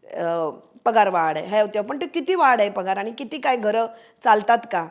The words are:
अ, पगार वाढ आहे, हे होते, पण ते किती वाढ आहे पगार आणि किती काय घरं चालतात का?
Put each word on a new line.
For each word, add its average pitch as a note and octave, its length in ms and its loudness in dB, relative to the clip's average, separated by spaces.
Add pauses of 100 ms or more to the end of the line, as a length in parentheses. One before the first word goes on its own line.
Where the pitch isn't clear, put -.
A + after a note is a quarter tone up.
(160)
अ, E3+ 340 -2 (340)
पगार A3 240 4
वाढ D#3+ 300 0
आहे, - 80 -8
हे G#3 140 0
होते, G#3 200 0
पण B3+ 200 -6
ते F4 60 -6
किती E4+ 280 -4
वाढ C4+ 260 4
आहे G3+ 100 2
पगार F#3+ 260 -4
आणि G3+ 160 -8
किती C4+ 260 -12
काय C4 180 0
घरं A3+ 300 0 (360)
चालतात G#3+ 360 4 (140)
का? E3+ 180 -4